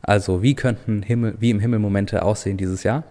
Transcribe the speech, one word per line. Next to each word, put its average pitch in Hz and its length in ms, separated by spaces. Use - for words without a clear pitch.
Also, 98 400
wie 139 140
könnten 110 480
Himmel, 117 360
wie 117 100
im 104 100
Himmel 113 200
Momente 101 440
aussehen 101 340
dieses 92 260
Jahr? 123 280